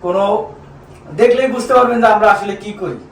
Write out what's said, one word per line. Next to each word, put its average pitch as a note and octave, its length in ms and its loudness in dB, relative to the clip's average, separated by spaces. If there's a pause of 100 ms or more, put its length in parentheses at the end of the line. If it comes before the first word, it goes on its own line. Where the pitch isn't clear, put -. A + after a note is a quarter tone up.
কোনো F3+ 180 -2 (960)
দেখলেই B3 360 4
বুঝতে A#3+ 220 -4
পারবেন A#3+ 240 0
যে A3+ 120 4
আমরা G#3 200 2
আসলে G3+ 200 -6 (100)
কি G#3+ 60 -12 (100)
করি। B2+ 180 -8 (140)